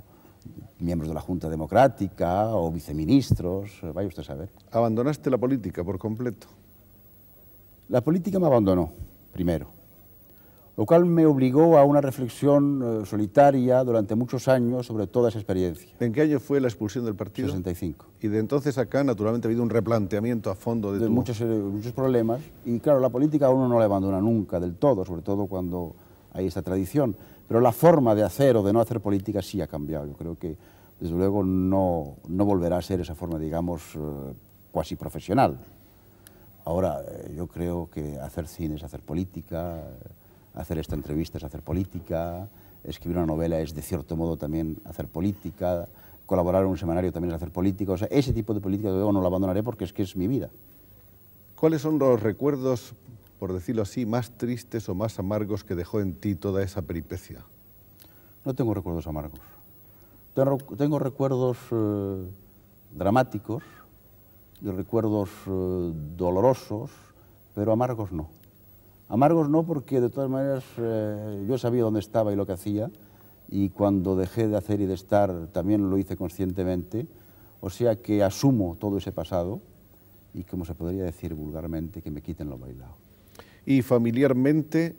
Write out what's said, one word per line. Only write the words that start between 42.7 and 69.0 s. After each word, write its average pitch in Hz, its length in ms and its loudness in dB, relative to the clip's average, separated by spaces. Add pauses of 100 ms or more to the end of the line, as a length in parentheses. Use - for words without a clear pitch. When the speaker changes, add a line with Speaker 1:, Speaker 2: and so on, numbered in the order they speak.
Speaker 1:
escribir - 320 -6
una 82 100 2
novela 82 340 0
es, 78 140 -6
de 73 80 -8
cierto 82 340 -6
modo, 82 200 -2
también 78 480 -4
hacer 76 240 -10
política, 90 800 -4 (380)
colaborar 92 360 2
en 95 80 2
un 87 80 -2
semanario 87 340 0
también 85 180 -4
es 82 60 -4
hacer 82 140 -8
política. 95 420 -2
O 90 40 0
sea, 87 160 -4
ese 127 200 2
tipo 110 220 -2
de 101 60 -2
política, 101 300 -2
desde 95 80 0
luego, 104 140 2
no 98 80 2
la 90 60 2
abandonaré 92 380 0
porque 117 200 -6
es - 80 -8
que 110 100 -6
es 92 120 -6
mi 92 140 -2
vida. 123 220 -2 (1040)
Speaker 2:
¿Cuáles 160 260 2
son 156 160 0
los 127 220 6
recuerdos, 127 760 -2 (440)
por 92 140 -6
decirlo 92 300 -2
así, 117 240 -4
más 117 260 -2
tristes 117 560 -6
o 98 60 -4
más 110 240 -4
amargos 104 440 -2
que 92 140 -6
dejó 87 240 -4
en 95 140 -2
ti 101 200 -2
toda 98 300 -2
esa 92 180 -6
peripecia? 82 640 -10 (1000)
Speaker 1:
No 135 100 -4
tengo 120 200 0
recuerdos 85 320 -4
amargos. 76 340 -8 (920)
Tengo, 135 240 2 (180)
tengo 143 220 0
recuerdos, 131 600 0 (120)
eh, 101 560 -2 (640)
dramáticos 107 720 0 (1000)
y - 80 -8
recuerdos, 104 640 -2 (160)
eh, 92 460 -4 (240)
dolorosos, 107 720 0 (640)
pero 104 180 0
amargos 113 380 0
no. 80 180 -8 (800)